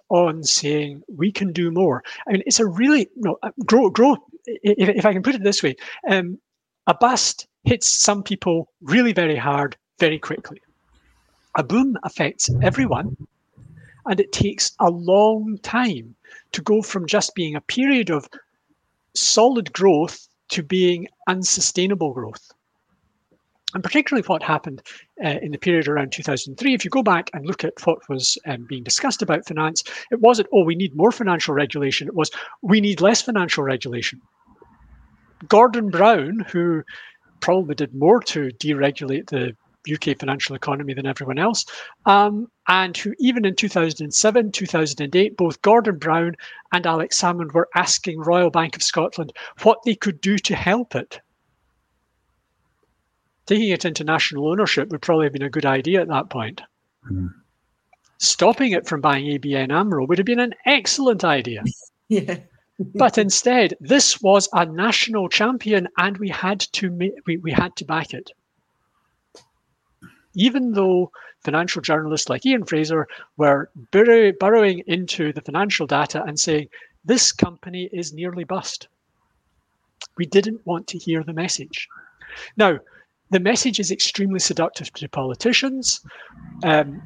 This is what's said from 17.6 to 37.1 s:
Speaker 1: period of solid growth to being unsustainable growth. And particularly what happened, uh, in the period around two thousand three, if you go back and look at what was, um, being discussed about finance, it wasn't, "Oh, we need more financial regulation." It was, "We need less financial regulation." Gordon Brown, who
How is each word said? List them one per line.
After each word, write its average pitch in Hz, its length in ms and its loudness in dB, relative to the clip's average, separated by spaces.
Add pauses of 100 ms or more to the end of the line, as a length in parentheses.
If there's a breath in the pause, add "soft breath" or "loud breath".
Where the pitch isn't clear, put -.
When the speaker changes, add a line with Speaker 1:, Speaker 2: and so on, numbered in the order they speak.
Speaker 1:
period 247 500 0
of 147 180 -4 (840 loud breath)
solid 233 580 2
growth 170 540 2 (220)
to 185 120 -4
being 175 460 0 (200)
unsustainable 180 840 -2
growth. 113 380 -12 (1200)
And 185 100 -6
particularly 285 440 0
what 165 140 0
happened, 151 420 -4 (380 loud breath)
uh, 151 200 -2
in 151 100 -8
the 143 60 -8
period 165 320 0
around 143 240 -2
two 156 100 -12
thousand 135 320 -6
three, 262 180 0
if - 120 -2
you 165 60 -6
go 269 120 0
back 175 300 0
and 143 120 -10
look - 200 -8
at - 80 -6 (120)
what 160 220 -2
was, 131 380 -2
um, 123 240 -8
being 131 140 -10
discussed - 380 -4
about 170 240 -2
finance, 156 380 -4 (280 loud breath)
it 240 100 -2
wasn't, 220 320 6
"Oh, 202 100 6
we 165 120 0
need 175 200 -4
more 190 160 4
financial 175 420 -2
regulation." 139 540 -2
It - 80 -10
was, 156 160 -2 (300 loud breath)
"We 214 180 4
need 202 220 0
less 226 200 4
financial 175 440 -2
regulation." 127 560 -6 (1300)
Gordon 233 400 6
Brown, 185 600 2
who 170 320 0 (580 loud breath)